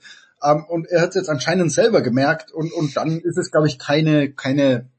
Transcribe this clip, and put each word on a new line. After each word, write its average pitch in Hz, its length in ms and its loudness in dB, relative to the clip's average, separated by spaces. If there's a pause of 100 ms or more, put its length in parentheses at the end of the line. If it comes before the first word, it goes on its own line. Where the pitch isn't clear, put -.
(440)
Ähm, 151 240 2
und 170 200 -6
er 170 140 2
hat's 175 140 0
jetzt 185 140 -2
anscheinend 160 420 0
selber 196 300 4
gemerkt 131 500 0
und, 160 220 -6
und 156 240 -4
dann 156 220 -2
ist 165 180 -4
es, 180 140 -4
glaub 156 160 2
ich, - 100 -6
keine, 151 540 0
keine 135 680 0